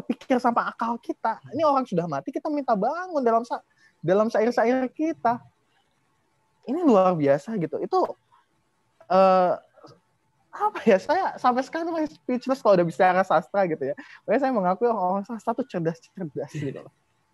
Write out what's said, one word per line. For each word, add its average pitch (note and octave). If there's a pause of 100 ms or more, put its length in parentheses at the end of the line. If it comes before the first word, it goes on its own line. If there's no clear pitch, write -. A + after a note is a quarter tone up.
kepikir -
sama A#3
akal A3+
kita. A3+ (160)
Ini D#4+
orang C4+
sudah E3+
mati, D3+
kita -
minta C4+
bangun D4+
dalam A#3
sa-, - (400)
dalam G3+
syair-syair A#3
kita. D#4 (1300)
Ini D#4+
luar F#3
biasa D3
gitu. D#3+
Itu, F4 (1040)
eh, F#3 (1000)
apa F#4+
ya, G3
saya E4
sampai B3+
sekarang E4
masih D#4+
speechless B3+
kalau G3+
udah F3
bicara F#3
sastra F#3+
gitu D3+
ya. D3 (280)
Makanya A#3
saya C4
mengakui F#3+
orang-orang G3
sastra A#3
tuh A#3+
cerdas-cerdas D#3+
gitu C#3+
loh. - (400)